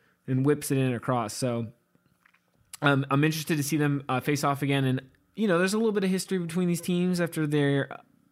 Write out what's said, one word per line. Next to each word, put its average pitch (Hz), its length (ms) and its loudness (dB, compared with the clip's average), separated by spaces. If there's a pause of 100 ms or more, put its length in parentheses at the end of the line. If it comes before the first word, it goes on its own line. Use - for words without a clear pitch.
(280)
and 131 180 0
whips 147 240 2
it 139 80 0
in 131 160 2
across. 117 400 -2
So, 117 340 -2 (1120)
um, 139 300 4
I'm 139 120 4
interested 156 340 0
to 143 60 0
see 151 140 -2
them, 143 320 0
uh, 131 100 0
face 143 240 -2
off 139 180 0
again. 139 240 0
And, 131 160 0 (340)
you 214 120 0
know, 170 120 4
there's 190 140 0
a 214 40 0
little 226 140 2
bit 202 120 0
of 190 60 2
history 185 300 -2
between 175 280 -2
these 170 140 0
teams 180 400 0
after 165 240 -2
their 143 540 0 (320)